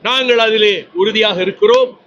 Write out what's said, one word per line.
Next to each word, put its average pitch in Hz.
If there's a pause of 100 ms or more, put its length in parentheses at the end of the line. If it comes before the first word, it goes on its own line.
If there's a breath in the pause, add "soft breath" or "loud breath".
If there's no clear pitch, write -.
நாங்கள் 240
அதிலே 214 (260)
உறுதியாக 208 (100)
இருக்கிறோம். 240 (160)